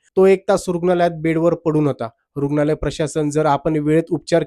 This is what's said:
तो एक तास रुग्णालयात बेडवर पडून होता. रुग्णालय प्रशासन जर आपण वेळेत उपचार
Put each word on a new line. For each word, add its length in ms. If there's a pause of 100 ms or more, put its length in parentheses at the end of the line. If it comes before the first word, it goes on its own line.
(160)
तो 100
एक 220
तास 200
रुग्णालयात 540
बेडवर 340
पडून 300
होता. 220 (280)
रुग्णालय 380
प्रशासन 560
जर 160
आपण 320
वेळेत 320
उपचार 360